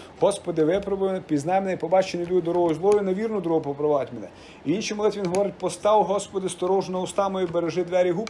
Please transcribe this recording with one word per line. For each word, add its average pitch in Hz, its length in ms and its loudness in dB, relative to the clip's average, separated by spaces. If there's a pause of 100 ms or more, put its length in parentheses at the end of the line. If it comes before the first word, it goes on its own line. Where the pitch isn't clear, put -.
(200)
"Господи, 175 440 0
виправи 196 440 0
мене, 185 140 -2
пізнай 160 400 0
мене 190 120 -2
і 160 40 -4
побачи, 185 400 2
не 175 60 -4
йду 175 180 2
дорогою 170 340 2
злою, 202 260 4
на 190 120 0
вірну 214 280 -4
дорогу 165 200 0
попровадь 143 520 0
мене". 104 140 -10 (380)
І 139 60 0
в 175 40 0
іншій 214 200 -4
молитві 208 260 0
він 180 80 -2
говорить: 185 240 0
"Постав, 208 500 2
Господи, 190 460 -2
сторожу 185 420 0
на 185 80 -4
уста 196 300 -2
мої, 190 160 -2
бережи 170 380 -2
двері 180 280 2
губ 214 180 -4